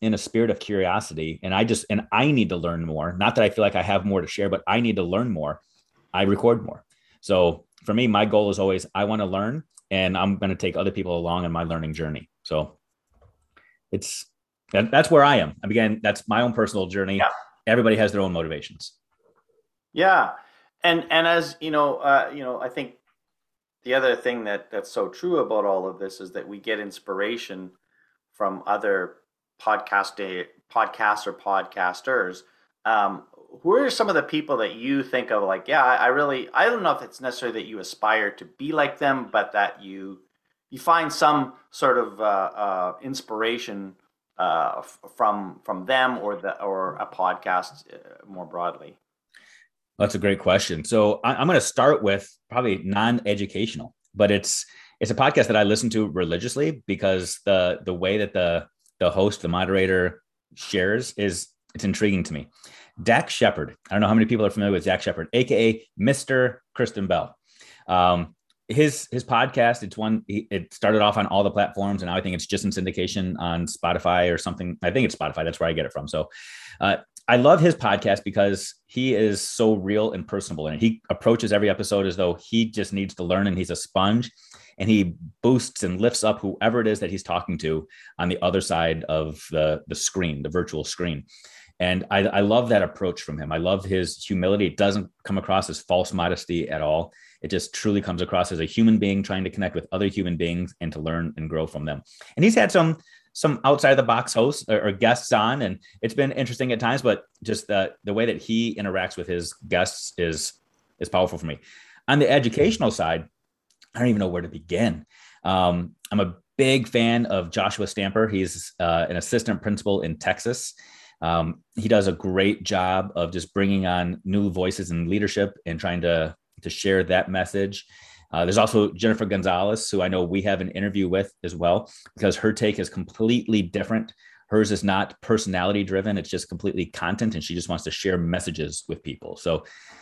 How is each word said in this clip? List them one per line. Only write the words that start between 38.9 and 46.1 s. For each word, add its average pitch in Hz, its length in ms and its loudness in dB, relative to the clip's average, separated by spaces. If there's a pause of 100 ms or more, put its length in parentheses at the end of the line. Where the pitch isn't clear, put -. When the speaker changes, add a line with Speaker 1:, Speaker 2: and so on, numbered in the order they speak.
Speaker 2:
them, 135 340 0
but 104 200 0
that 101 300 -2
you, 95 380 -14 (500)
you 127 80 -14
find 165 320 2
some 147 440 2 (160)
sort 127 280 2
of, 107 220 -4
uh, 110 40 -2
uh, 95 760 -2
inspiration, 113 920 -6 (440)
uh, 82 400 0
f-, - 200 -16 (180)
from, 104 480 -2
from 92 220 -8
them 127 320 2